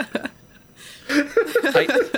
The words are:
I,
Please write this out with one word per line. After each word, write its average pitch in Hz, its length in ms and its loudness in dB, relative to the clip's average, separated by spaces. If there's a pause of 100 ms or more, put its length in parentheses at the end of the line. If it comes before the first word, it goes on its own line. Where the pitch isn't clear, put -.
(1080)
I, 294 1080 2